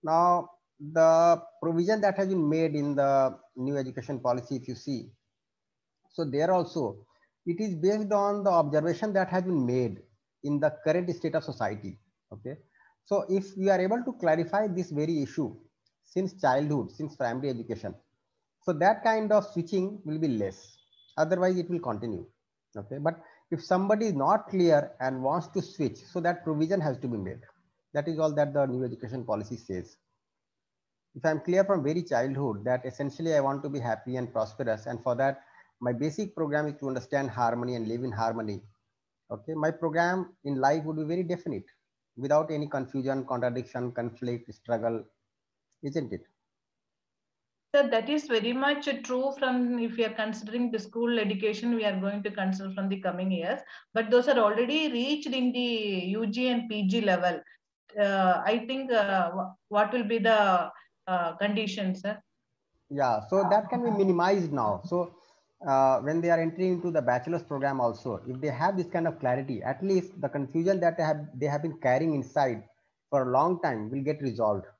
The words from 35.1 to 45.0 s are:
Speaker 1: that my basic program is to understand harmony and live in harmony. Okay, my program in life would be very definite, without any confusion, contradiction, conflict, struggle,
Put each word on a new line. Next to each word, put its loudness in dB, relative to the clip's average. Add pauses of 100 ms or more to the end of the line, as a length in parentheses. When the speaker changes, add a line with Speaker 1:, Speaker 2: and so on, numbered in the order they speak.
Speaker 1:
that 0 (400)
my -2
basic -4
program -2
is -8
to -4
understand -2
harmony 0
and -4
live -4
in -4
harmony. -4 (720)
Okay, -8
my 0
program 0 (100)
in -2
life 4
would -4
be -4
very -2
definite, -6 (540)
without 2
any -4
confusion, -4
contradiction, -4
conflict, -6
struggle, -2 (800)